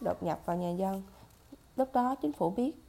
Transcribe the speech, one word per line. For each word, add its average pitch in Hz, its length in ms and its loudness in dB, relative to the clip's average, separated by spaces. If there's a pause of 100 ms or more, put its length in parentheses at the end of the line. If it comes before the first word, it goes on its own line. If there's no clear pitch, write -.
đột 180 220 0
nhập 160 220 0
vào 175 120 0
nhà 175 120 0
dân. 190 320 -2 (760)
Lúc 262 180 2
đó 254 220 4
chính 302 180 -2
phủ 170 160 2
biết, 247 400 -2